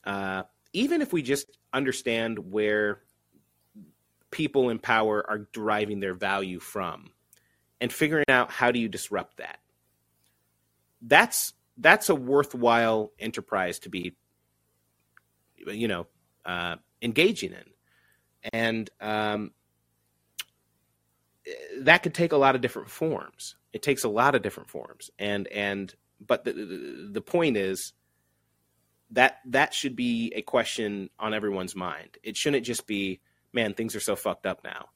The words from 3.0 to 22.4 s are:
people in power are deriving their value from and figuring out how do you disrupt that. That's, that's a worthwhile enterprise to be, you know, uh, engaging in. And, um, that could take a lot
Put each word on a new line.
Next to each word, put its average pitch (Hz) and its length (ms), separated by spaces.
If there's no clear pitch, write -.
people 139 380
in 113 100
power 110 500
are 104 220
deriving 107 480
their 95 140
value 95 480
from - 500
and 120 100
figuring 151 380
out 127 200
how 123 220
do 120 80
you 113 80
disrupt 95 500
that. - 220
That's, 147 500
that's 165 300
a 185 80
worthwhile 120 1040
enterprise 98 600
to 95 100
be, 87 260
you 110 220
know, 87 180
uh, 87 320
engaging 120 500
in. - 1000
And, 113 360
um, 107 500
that 151 240
could 160 100
take 170 180
a 151 60
lot 131 180